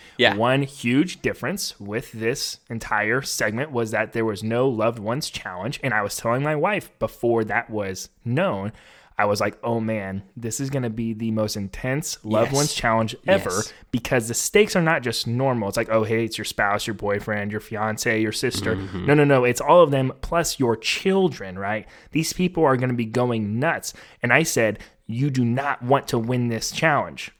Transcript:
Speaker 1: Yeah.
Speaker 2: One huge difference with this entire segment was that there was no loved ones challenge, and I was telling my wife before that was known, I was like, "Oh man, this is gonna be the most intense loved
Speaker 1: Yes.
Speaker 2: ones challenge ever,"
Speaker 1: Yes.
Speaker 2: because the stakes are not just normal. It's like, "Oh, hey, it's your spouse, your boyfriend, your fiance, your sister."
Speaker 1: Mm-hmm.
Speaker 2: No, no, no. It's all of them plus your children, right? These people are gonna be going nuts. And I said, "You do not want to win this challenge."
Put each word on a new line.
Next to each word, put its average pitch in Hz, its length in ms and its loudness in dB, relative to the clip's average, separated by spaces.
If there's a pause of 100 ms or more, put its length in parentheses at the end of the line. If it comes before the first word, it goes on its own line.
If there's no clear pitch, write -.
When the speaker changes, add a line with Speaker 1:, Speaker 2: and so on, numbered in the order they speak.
(160)
Speaker 1:
Yeah. 113 200 4
Speaker 2:
One 127 260 2
huge 135 580 0
difference 127 580 -6
with 104 340 -8
this 117 480 -4 (100)
entire 113 500 0
segment 123 500 -4
was 117 200 -2
that 110 240 -2
there 113 100 0
was 101 180 -2
no 117 280 2
loved 113 280 0
ones 117 300 -4
challenge, - 540 -8
and 127 100 -2
I 107 80 2
was 101 160 -2
telling 120 260 0
my 151 140 0
wife 180 420 -2
before 113 460 0
that 104 240 -2
was 98 400 -6 (160)
known, 117 480 0 (480)
I 104 40 4
was 104 160 2
like, 104 240 -2
"Oh 117 160 0
man, 98 420 -4 (140)
this 117 240 -6
is 135 100 -4
gonna 127 200 -2
be 113 220 -4
the 110 200 -4
most 107 240 0
intense 127 680 -4
loved 110 300 2
Speaker 1:
Yes. 139 40 4
Speaker 2:
ones 147 160 4
challenge 113 440 0 (100)
ever," 190 240 2
Speaker 1:
Yes. 98 220 -2 (180)
Speaker 2:
because 117 380 0
the 117 60 -4
stakes 208 420 2
are 175 60 4
not 160 200 2
just 120 240 -4
normal. 120 420 0
It's 98 80 -4
like, 113 140 0
"Oh, 110 140 4
hey, 113 200 0
it's 110 140 -4
your 107 60 -6
spouse, 104 420 0
your 110 80 -4
boyfriend, 104 560 -2
your 107 100 -4
fiance, 110 640 -2
your 107 80 0
sister." 113 460 -2
Speaker 1:
Mm-hmm. 95 300 -6
Speaker 2:
No, 143 80 6
no, 147 100 8
no. 139 180 6
It's 123 180 2
all 156 220 8
of 147 80 6
them 131 300 2
plus - 400 -2
your 113 160 4
children, 135 840 0
right? 101 300 -4 (240)
These - 200 0
people 175 320 0
are 131 120 6
gonna 127 160 0
be 120 140 -2
going 113 520 0
nuts. 143 340 -2 (300)
And 120 100 2
I 151 120 6
said, 110 340 0 (300)
"You 127 220 -2
do 127 140 0
not 135 380 -2
want 131 260 2
to 123 100 0
win 123 280 0
this 113 240 -4
challenge." 117 680 -2